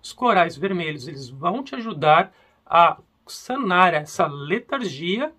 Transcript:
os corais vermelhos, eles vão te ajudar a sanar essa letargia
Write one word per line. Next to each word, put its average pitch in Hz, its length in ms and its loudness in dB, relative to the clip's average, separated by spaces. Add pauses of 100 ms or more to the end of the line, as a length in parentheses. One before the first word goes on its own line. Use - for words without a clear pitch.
os - 100 -16
corais 185 440 2
vermelhos, 160 500 -6
eles 135 220 -14
vão 175 340 -4
te 277 120 -14
ajudar 180 580 2 (340)
a 170 320 4 (280)
sanar 185 680 0
essa 151 320 -2
letargia 185 1120 -6